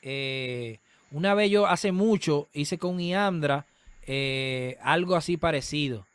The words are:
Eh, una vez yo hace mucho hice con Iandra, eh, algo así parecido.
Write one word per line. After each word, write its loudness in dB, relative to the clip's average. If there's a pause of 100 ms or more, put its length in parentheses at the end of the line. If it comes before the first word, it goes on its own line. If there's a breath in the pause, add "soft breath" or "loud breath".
Eh, -6 (340 soft breath)
una 2
vez 4
yo 4
hace 2
mucho 2
hice -4
con -4
Iandra, 0 (420 soft breath)
eh, -2
algo 2
así 0
parecido. -2